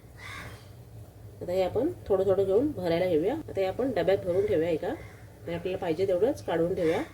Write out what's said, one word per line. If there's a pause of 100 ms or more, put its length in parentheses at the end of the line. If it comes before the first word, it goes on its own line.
(1400)
आता
हे
आपण (140)
थोडं
थोडं
घेऊन
भरायला
घेऊया.
आता
हे
आपण
डब्यात
भरून
ठेवूया
एका,
आणि
आपल्याला
पाहिजे
तेवढंच
काढून
ठेवूया. (120)